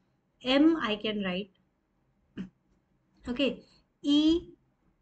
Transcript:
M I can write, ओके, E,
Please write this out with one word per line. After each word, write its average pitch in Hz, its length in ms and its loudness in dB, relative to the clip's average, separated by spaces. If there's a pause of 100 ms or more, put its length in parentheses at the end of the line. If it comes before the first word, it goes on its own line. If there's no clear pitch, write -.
(580)
M 320 240 6
I 214 140 -4 (100)
can 208 180 -4
write, 185 260 -6 (1800)
ओके, 247 260 -2 (480)
E, 294 160 2 (840)